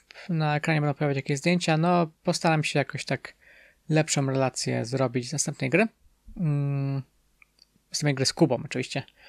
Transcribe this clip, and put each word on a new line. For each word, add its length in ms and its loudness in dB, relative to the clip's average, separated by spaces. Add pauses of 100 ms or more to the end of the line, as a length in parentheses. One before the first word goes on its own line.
(300)
na 260 2
ekranie 260 0
będą 120 0
pojawiać 220 -2
jakieś 220 -2
zdjęcia. 400 2
No, 340 2 (120)
postaram 400 2
się 160 0
jakoś 260 -4
tak 280 -6 (560)
lepszą 360 2
relację 600 0
zrobić 440 -2
z 40 -8
następnej 360 -4
gry. 180 4 (500)
Mm, 640 -2 (880)
z 20 -20
następnej 240 0
gry 100 0
z 80 0
Kubą 320 4
oczywiście. 380 -6 (260)